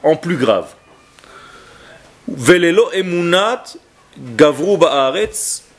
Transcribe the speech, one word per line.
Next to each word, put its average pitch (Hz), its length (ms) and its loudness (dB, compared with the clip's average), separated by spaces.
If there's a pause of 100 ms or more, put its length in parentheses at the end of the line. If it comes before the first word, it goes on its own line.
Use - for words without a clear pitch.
en 156 140 2
plus 170 220 -6
grave. 107 300 0 (1600)
Velelo 175 640 2
emunat 185 720 -2 (720)
gavru 151 420 2
ba'aretz 151 880 -2 (140)